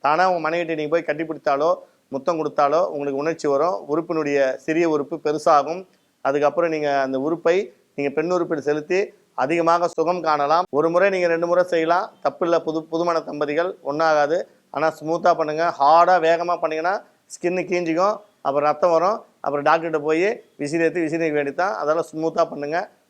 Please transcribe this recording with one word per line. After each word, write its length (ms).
தானா 240
உங்க 160
மனைவிட்ட 340
நீங்க 140
போய் 160
கட்டிப்பிடித்தாலோ, 600
முத்தம் 260
கொடுத்தாலோ, 400
உங்களுக்கு 300
உணர்ச்சி 280
வரும். 260
உறுப்பினுடைய 460
சிறிய 300
உறுப்பு 300
பெருசாகும். 560
அதுக்கப்புறம் 460
நீங்க 160
அந்த 200
உறுப்பை 300
நீங்க 200
பெண் 200
உறுப்பில் 300
செலுத்தி 320
அதிகமாக 520
சுகம் 320
காணலாம். 400
ஒரு 140
முறை 220
நீங்க 180
ரெண்டு 180
முறை 120
செய்யலாம், 340
தப்பில்ல. 320
புது, 120
புதுமண 360
தம்பதிகள் 420
ஒன்றாகாது. 480
ஆனா 120
ஸ்மூத்தா 420
பண்ணுங்க. 240
ஹார்டா 360
வேகமா 360
பண்ணீங்கன்னா 320
ஸ்கின்னு 360
கீஞ்சிக்கும், 460
அப்புறம் 240
ரத்தம் 260
வரும், 220
அப்புறம் 240
டாக்டர்கிட்ட 400
போய் 200
விசிறி 260
ஏத்தி 180
விசிறி 320
வேண்டித்தான். 440
அதெல்லாம் 300
ஸ்மூத்தா 400
பண்ணுங்க. 280